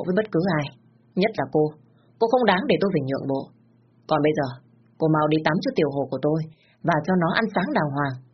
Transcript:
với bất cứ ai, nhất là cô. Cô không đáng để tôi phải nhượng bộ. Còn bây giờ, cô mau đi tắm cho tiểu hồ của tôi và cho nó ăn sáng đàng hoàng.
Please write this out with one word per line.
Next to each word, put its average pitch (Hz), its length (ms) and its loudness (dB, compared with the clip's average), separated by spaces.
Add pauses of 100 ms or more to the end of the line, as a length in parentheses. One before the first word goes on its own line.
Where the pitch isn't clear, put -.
với 180 140 -2
bất 214 120 0
cứ 160 80 0 (200)
ai, 143 60 -2 (500)
nhất 202 240 2
là 139 120 -2
cô. 151 120 4 (560)
Cô 226 120 2
không 254 200 4
đáng 185 180 2
để 185 120 4
tôi 196 120 2
phải 147 140 0
nhượng 135 240 -4
bộ. 135 100 -2 (680)
Còn 156 160 2
bây 151 140 4
giờ, 139 80 -2 (520)
cô 160 160 2
mau 151 120 2
đi 156 160 2
tắm - 200 2
cho 269 120 -2
tiểu 156 200 2
hồ 139 160 -2
của 131 100 -6
tôi 151 180 0 (480)
và 165 180 2
cho 185 160 0
nó 165 80 2 (120)
ăn 226 40 0 (100)
sáng 190 220 -2
đàng 151 180 -2
hoàng. 139 200 -4 (180)